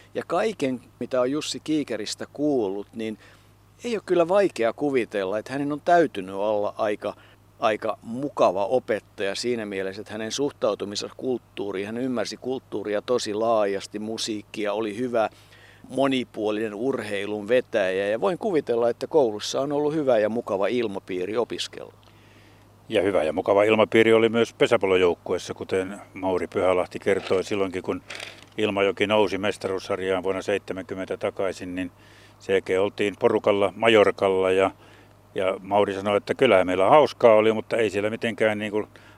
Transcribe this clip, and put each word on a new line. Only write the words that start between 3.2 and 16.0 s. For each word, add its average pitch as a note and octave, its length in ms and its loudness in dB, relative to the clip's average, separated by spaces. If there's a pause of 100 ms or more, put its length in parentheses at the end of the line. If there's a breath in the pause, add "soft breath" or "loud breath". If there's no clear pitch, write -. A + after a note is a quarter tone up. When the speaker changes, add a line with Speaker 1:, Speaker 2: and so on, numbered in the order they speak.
Speaker 1:
ei A#3+ 120 -4
ole F#3 100 -6
kyllä F3 220 2
vaikea E3+ 460 2
kuvitella, G#2+ 640 -2
että A#2+ 140 -10
hänen C#3+ 180 -4
on D3 100 -8
täytynyt A2+ 540 2
olla G#2 420 -2
aika, G#2 360 -4 (460 soft breath)
aika A2 420 -2
mukava A2+ 640 0
opettaja G2+ 680 -2
siinä A#2 300 -4
mielessä, G2 360 -6
että G2+ 120 -14
hänen A2 180 -8
suhtautumisensa G#2 840 -4
kulttuuriin, G2+ 680 -6
hän A2+ 120 -8
ymmärsi A#2+ 400 -4
kulttuuria G#2+ 640 -6
tosi A#2 320 -2
laajasti, G#2+ 640 0
musiikkia, G#2+ 760 -6
oli G#2 240 -4
hyvä A#2+ 320 0 (600 soft breath)
monipuolinen A2+ 840 -2